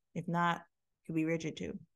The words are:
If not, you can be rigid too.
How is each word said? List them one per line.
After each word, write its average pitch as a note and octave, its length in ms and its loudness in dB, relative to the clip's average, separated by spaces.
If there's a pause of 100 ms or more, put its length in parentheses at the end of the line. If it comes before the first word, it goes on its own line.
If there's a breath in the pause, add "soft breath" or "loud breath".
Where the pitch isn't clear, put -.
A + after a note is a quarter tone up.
(140)
If F3 140 -4
not, E3+ 300 4
you - 480 -20
can E3 100 -6
be D#3+ 100 4
rigid D#3+ 300 0
too. F3+ 240 -6 (160)